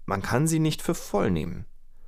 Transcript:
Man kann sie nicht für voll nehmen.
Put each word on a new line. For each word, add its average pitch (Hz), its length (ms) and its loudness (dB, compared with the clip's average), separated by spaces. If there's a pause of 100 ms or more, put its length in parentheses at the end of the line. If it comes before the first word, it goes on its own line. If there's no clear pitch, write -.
Man 98 160 -2
kann 139 240 4
sie 160 120 2
nicht 156 220 2
für 175 140 0
voll - 360 2
nehmen. - 360 -2 (420)